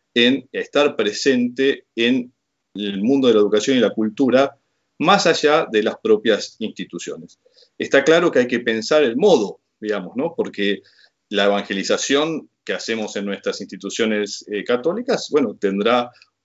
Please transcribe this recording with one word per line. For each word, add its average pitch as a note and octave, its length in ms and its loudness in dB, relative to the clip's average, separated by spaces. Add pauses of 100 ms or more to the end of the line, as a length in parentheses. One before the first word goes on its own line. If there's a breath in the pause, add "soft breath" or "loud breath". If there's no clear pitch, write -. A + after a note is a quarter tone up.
(140)
en B2 400 2
estar C#3 420 0
presente B2 880 0 (100)
en B2 360 0 (420)
el G2 300 -6
mundo C3 240 2
de A#2 60 6
la G#2+ 80 6
educación G#2 360 2
y A#2+ 40 2
la G2+ 120 2
cultura, B2 640 0 (400)
más F3+ 300 2
allá D3+ 420 2
de G#2+ 140 2
las G#2+ 140 -2
propias G#2+ 640 0
instituciones. F2 760 -12 (400 soft breath)
Está C3+ 280 0
claro E3 260 4
que C3 80 2
hay B2 80 2
que A#2+ 140 -2
pensar A#2 420 0
el A#2+ 140 0
modo, C#3+ 420 2 (200)
digamos, G2+ 360 -6
¿no? D3+ 180 -4
Porque G2+ 480 -4 (480 soft breath)
la G2+ 160 0
evangelización G2+ 1040 -2 (140)
que G2+ 100 -6
hacemos G#2+ 440 -6
en G2+ 80 -6
nuestras G2 340 -6
instituciones, G#2 880 -4
eh, G2+ 160 -6
católicas, F3 640 -2
bueno, C3 300 0
tendrá G#2 520 0 (340 soft breath)